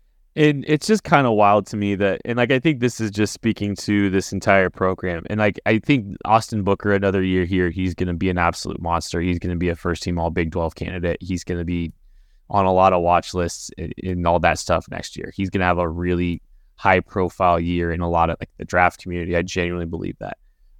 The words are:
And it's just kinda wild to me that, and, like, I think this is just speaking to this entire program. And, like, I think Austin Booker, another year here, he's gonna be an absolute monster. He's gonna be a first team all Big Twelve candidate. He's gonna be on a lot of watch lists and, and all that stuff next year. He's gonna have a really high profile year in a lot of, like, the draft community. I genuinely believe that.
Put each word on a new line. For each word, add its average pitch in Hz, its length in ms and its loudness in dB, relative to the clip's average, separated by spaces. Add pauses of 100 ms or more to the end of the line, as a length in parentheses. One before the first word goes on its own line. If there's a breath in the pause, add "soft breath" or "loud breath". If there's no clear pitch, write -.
(340)
And 147 320 4
it's 151 200 0
just 214 180 2
kinda 139 260 4
wild 104 360 6
to - 100 -8
me 101 200 0
that, 95 280 0
and, 117 140 -4
like, 120 120 2
I 131 80 4
think 139 220 0
this 120 220 -2
is 107 80 -2
just 104 240 0
speaking 104 420 -2
to 101 320 2
this 95 240 0
entire 95 380 2
program. 92 580 -4
And, 104 100 -4
like, 107 280 0
I 110 120 4
think 104 460 0
Austin 110 380 2
Booker, 101 320 2
another 98 280 2
year 92 220 2
here, 90 240 0
he's 92 260 -2
gonna 90 200 -2
be 92 160 -2
an 87 80 -2
absolute - 420 -2
monster. 85 400 -2
He's 87 180 0
gonna 90 180 -4
be 87 120 0
a 82 80 -2
first - 260 -4
team 87 160 -4
all 82 120 -2
Big 82 200 -2
Twelve 82 240 -4
candidate. 87 460 -6
He's 87 240 -6
gonna 87 220 -4
be 85 260 -4 (560)
on 101 160 2
a 92 80 4
lot 92 220 6
of 87 80 2
watch 85 320 2
lists - 420 -4
and, - 160 -8 (100)
and 90 240 -2
all 85 140 2
that 82 180 2
stuff 82 320 -2
next - 280 -12
year. - 180 -12
He's 98 140 -4
gonna 92 160 0
have 87 100 2
a 87 100 0
really 87 540 -2 (360)
high 92 240 2
profile 87 600 0
year 85 320 -2
in 85 80 -4
a 87 80 -2
lot 82 220 2
of, - 100 -6
like, - 160 -12
the 90 80 -12
draft 90 380 2
community. 87 340 -4
I 85 60 2
genuinely 87 420 -4
believe 80 360 -8
that. - 180 -12 (420)